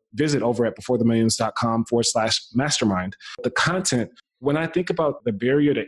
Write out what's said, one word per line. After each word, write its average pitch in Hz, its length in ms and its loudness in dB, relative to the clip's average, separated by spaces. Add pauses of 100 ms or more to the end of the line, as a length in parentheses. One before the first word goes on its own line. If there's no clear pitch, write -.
(120)
visit 143 300 0
over 117 240 0
at 110 100 -4
before 127 220 -2
the 113 80 2
millions 113 300 4
dot 110 180 -2
com 117 320 0
forward 117 180 2
slash 110 340 0 (140)
mastermind. 107 640 0 (280)
The 123 60 -4
content, 165 600 -2 (280)
when 143 200 0
I 165 80 -2
think 175 240 -2
about 156 340 -2
the 120 80 0
barrier 135 400 2
to 113 160 -2